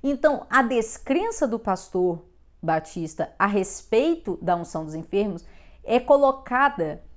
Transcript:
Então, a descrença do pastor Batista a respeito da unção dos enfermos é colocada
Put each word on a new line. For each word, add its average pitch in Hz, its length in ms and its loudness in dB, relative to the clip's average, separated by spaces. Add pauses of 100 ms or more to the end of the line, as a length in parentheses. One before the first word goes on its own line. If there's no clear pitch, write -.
Então, 285 460 2
a 254 120 4
descrença 269 840 0
do 226 100 -2
pastor 180 720 -2 (340)
Batista 160 760 -4
a 196 80 4
respeito 208 920 0
da 175 160 0
unção 165 300 -6
dos 156 80 -10
enfermos 180 500 -4 (400)
é 233 160 2
colocada 269 1000 2 (160)